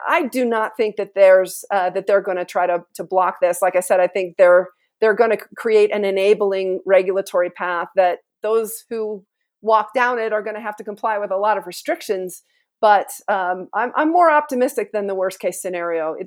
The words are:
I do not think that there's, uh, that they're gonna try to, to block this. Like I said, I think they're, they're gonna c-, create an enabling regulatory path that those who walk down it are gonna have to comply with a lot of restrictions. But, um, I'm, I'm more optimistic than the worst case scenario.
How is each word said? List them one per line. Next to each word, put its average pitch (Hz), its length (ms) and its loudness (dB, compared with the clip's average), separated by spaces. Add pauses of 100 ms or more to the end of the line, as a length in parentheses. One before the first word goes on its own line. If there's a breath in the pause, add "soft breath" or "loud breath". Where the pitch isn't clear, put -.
I 320 200 0
do 247 160 -2
not 220 320 -2
think 214 200 -2
that 196 180 -8
there's, 190 580 4
uh, 185 200 0
that 190 160 -6
they're 202 120 4
gonna 180 260 -4
try 180 200 -2
to, 175 140 0 (160)
to 185 80 -10
block 185 380 0
this. 175 200 0
Like 185 140 0
I 185 60 2
said, 185 180 0
I 180 80 2
think 180 300 -6
they're, 180 320 6 (300)
they're 220 140 2
gonna 220 260 2
c-, - 60 -16 (100)
create 208 380 2
an 208 100 -2
enabling 190 800 0
regulatory 185 680 0
path 180 440 -6
that 180 240 2 (220)
those 220 480 -4
who 214 340 -8 (380)
walk 214 320 0
down 247 240 0
it 220 160 -4
are 214 80 -2
gonna 214 200 -10
have 214 160 -10
to 220 60 -16
comply 208 360 -4
with 202 100 -8
a 190 80 -2
lot 208 220 0
of 185 80 -14
restrictions. 185 760 -8 (400)
But, 208 260 4 (220)
um, 185 440 -4
I'm, 233 220 -4
I'm 311 160 0
more 339 180 4
optimistic 269 640 0
than 202 160 -4
the 196 80 -4
worst 185 240 -4
case 180 220 -6
scenario. 170 540 -4 (120)